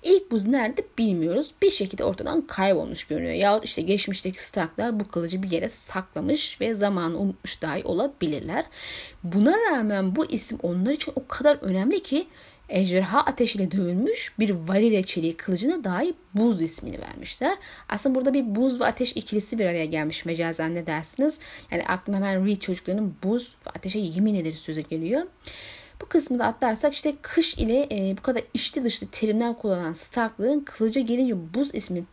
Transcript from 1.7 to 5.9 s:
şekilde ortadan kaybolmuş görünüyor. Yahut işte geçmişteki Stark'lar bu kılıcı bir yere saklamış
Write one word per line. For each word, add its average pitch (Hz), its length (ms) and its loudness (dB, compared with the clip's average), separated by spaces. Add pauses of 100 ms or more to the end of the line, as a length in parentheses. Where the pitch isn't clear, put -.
şekilde 196 320 -2
ortadan 285 380 0
kaybolmuş 185 640 0
görünüyor. 165 300 -4
Yahut 202 320 4
işte - 160 -4
geçmişteki 190 600 -2
Stark'lar 208 560 -2
bu 202 80 -4
kılıcı 175 360 -4
bir 190 80 -4
yere 175 180 0
saklamış - 920 -4